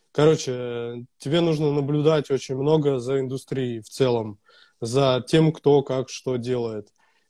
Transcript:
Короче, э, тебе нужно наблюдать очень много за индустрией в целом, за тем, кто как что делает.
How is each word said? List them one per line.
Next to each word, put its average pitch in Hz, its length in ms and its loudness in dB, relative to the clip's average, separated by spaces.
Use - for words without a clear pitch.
Короче, 151 420 2
э, 120 420 -8
тебе 156 240 -2
нужно 156 300 0
наблюдать 147 580 2
очень 131 260 -4
много 143 440 2
за 135 200 -2
индустрией 127 640 -6
в - 80 -20
целом, 117 500 0
за 127 480 2
тем, 160 240 4
кто 143 300 4
как 131 280 -4
что - 260 -6
делает. 117 520 -4